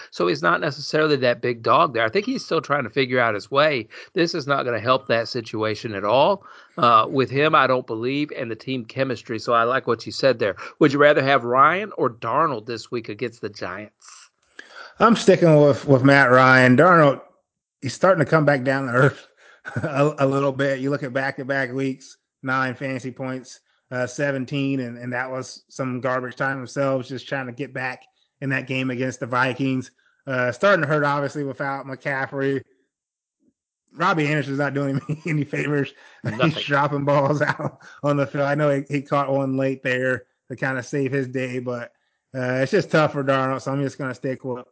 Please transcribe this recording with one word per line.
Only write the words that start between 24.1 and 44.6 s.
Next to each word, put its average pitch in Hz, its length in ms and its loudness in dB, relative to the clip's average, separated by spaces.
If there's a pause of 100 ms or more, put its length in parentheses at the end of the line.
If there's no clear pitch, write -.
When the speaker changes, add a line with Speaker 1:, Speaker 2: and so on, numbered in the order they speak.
Speaker 2:
and, 120 180 -10
and 123 140 -10
that 127 180 -6
was 131 380 -12
some 127 320 -6
garbage 127 360 -4
time 139 220 -4
themselves, 135 500 -4
just 131 200 -12
trying 135 180 -6
to 120 60 -12
get 127 200 -10
back 127 320 -10 (380)
in 135 80 -4
that 131 160 -4
game 131 240 -4
against 127 300 -4
the 135 60 -8
Vikings. 127 640 -2 (360)
Uh, 127 260 -2
starting 196 300 2
to 139 60 -2
hurt, 151 160 0
obviously, 143 400 -2
without 139 420 -8
McCaffrey. 135 760 -4 (1300)
Robbie 165 340 0
Anderson's 139 300 -2
not 143 160 -2
doing 139 300 -2
<laughs> - 40 -20
me 151 180 -6
any 156 180 -2
favors. 143 480 -4 (300)
Speaker 1:
Nothing. 113 280 0
Speaker 2:
He's - 140 -6
dropping 143 400 -2
balls 143 380 2
<laughs> - 0 -
out 143 380 -6 (220)
on 143 160 0
the 139 80 0
field. 143 180 -4
I 139 100 0
know 151 160 0
he, 139 180 0
he 143 140 -4
caught 139 300 -2
one 135 240 -2
late 135 260 -2
there 127 440 -2 (220)
to 127 80 -12
kinda 131 260 -4
save 139 280 -4
his 139 160 -2
day, 127 320 -6
but, 123 340 -8 (400)
uh, 127 300 -4
it's 135 80 -2
just 196 220 0
tough 156 200 2
for 143 120 -4
Darnold, 131 360 0
so 135 120 -6
I'm 139 100 -2
just 135 160 -6
gonna 131 160 -8
stick 131 300 -8
with, 123 280 -8